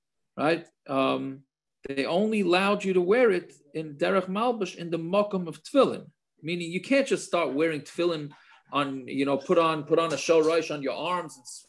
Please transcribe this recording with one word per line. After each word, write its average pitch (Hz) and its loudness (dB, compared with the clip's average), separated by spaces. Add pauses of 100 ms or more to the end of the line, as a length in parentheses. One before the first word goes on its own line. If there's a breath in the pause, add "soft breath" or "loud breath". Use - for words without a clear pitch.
(360)
right? 160 0 (220)
Um, 135 -2 (460)
they 139 -2
only 208 2
allowed 190 2
you 190 0
to 185 4
wear 214 4
it 180 -4 (220)
in 156 -8
Derech 180 0
Malbush 208 -2
in 170 -10
the 170 -2
Mokum 185 0
of 151 -14
Tefillin, 226 2 (320)
meaning 170 -6
you 175 -4
can't 269 0
just - -2
start 160 0
wearing 151 0
Tefillin 160 -4 (420 soft breath)
on, 135 -4
you 135 -2
know, 139 2
put 170 2
on, 160 2
put 160 2
on 165 0
a 180 0
Shel 165 4
Rosh 160 2
on 147 -6
your 131 -4
arms 165 -4
and, - -20
s-, - -18